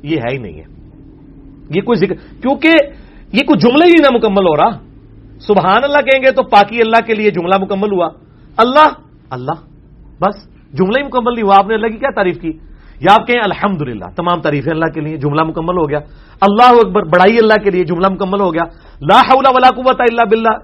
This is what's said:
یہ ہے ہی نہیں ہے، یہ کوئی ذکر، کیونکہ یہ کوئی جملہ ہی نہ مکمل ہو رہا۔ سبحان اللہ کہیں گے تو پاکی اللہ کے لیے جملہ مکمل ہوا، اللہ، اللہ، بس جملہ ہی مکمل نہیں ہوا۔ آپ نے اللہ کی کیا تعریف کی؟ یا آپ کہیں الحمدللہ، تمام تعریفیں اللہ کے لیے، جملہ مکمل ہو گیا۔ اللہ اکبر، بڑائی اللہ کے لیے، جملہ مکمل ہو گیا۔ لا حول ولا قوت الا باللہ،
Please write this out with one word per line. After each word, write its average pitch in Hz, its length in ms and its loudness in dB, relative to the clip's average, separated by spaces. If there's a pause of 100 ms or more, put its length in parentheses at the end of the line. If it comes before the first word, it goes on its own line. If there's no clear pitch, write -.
یہ 147 140 -4
ہے 117 160 -6
ہی 135 60 -8
نہیں 95 160 -14
ہے، 78 100 -20 (1120)
یہ 196 40 0
کوئی 226 180 -2
ذکر، 180 160 -2
کیونکہ - 540 -4 (640)
یہ 196 140 0
کوئی 262 120 2
جملہ 254 260 4
ہی 349 80 6
نہ 277 240 4
مکمل 202 300 0
ہو 156 100 2
رہا۔ 185 140 2 (680)
سبحان 196 440 0
اللہ 285 140 0
کہیں 269 240 0
گے 262 80 2
تو 247 120 0
پاکی 208 380 2
اللہ 226 260 2
کے 220 80 -2
لیے 208 160 0
جملہ 175 300 -2
مکمل 196 320 -4
ہوا، 175 160 -2 (480)
اللہ، 269 320 4 (420)
اللہ، 131 300 -10 (600)
بس 202 280 -4 (240)
جملہ 190 260 -2
ہی 285 40 -2
مکمل 247 320 -4
نہیں 226 100 -4
ہوا۔ 196 140 4
آپ 196 100 2
نے 220 60 -2
اللہ 220 120 -4
کی 226 100 -6
کیا 269 180 -6
تعریف 185 260 -4
کی؟ 160 120 -8 (480)
یا 185 200 4
آپ 226 60 -8
کہیں 240 160 0
الحمدللہ، 151 640 -6 (120)
تمام 175 240 -2
تعریفیں 147 320 -4
اللہ 160 120 -4 (100)
کے 160 60 -8
لیے، 156 160 -8
جملہ 147 260 -2
مکمل 165 340 -6
ہو 160 120 -2
گیا۔ 147 100 -4 (420)
اللہ 208 280 4
اکبر، 208 340 4
بڑائی 185 360 2
اللہ 214 260 2
کے 202 60 0
لیے، 180 140 -2
جملہ 175 240 -2
مکمل 190 320 -4
ہو 180 140 -2
گیا۔ 165 80 -2 (380)
لا 190 200 4
حول 269 280 2
ولا 254 220 4
قوت 254 300 -2
الا 233 240 0
باللہ، 220 400 0